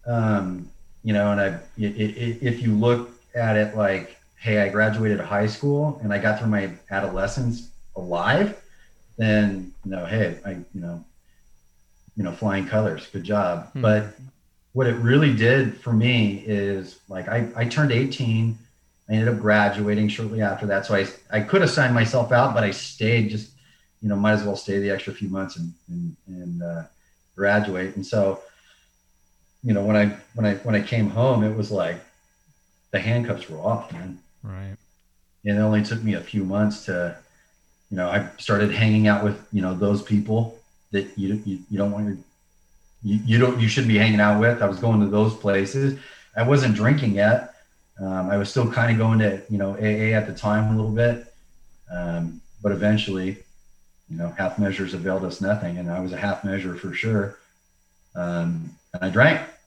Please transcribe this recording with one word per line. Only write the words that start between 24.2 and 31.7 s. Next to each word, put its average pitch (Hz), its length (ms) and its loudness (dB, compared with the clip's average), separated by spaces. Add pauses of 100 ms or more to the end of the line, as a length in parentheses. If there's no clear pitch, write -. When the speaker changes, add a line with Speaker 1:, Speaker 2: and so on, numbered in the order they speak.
Speaker 1:
as 104 100 0
well 101 120 -2
stay 98 240 -4
the 101 100 0
extra 98 240 -4
few 101 160 -8
months 95 280 -6
and, 85 160 -8 (160)
and, 87 260 -8 (120)
and, 87 360 -10
uh, 85 200 -8 (520)
graduate. 98 600 0
And 95 100 -6
so, 98 360 0 (1200)
you 117 100 0
know, 98 100 0
when 107 120 2
I, 104 220 4 (180)
when 113 100 0
I, 101 100 2
when 113 180 -4
I 104 80 2
came 107 280 0
home, 113 340 2
it 107 120 0
was 104 140 -4
like 87 300 -2 (920)